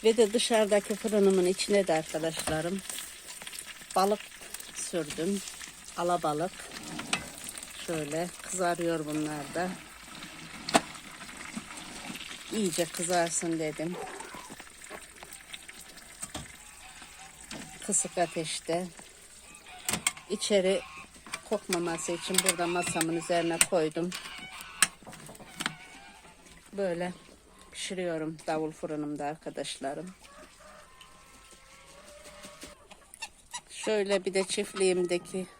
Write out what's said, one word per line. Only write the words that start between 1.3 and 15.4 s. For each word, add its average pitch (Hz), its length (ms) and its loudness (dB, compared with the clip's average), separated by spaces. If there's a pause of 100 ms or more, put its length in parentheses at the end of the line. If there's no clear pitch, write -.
içine 190 420 6
de 165 60 6
arkadaşlarım 160 880 0 (1120)
balık 240 240 6 (560)
sürdüm. 170 680 0 (560)
Alabalık. 170 540 2 (1400)
Şöyle 160 420 0 (120)
kızarıyor 170 640 2
bunlar 151 500 -2
da. 180 140 2 (2750)
İyice 180 320 4
kızarsın 170 760 2
dedim. 156 360 0 (4000)